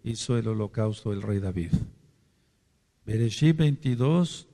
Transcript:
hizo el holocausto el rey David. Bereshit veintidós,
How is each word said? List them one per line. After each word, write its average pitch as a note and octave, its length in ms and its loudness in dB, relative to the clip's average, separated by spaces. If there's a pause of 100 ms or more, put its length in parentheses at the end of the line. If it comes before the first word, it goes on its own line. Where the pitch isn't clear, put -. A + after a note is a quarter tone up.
hizo A#2 360 -2
el A2 100 -2
holocausto G#2+ 640 -2
el G2 80 -4
rey G2+ 200 -2
David. F#2 320 -4 (1300)
Bereshit A2+ 500 2
veintidós, D3 1000 0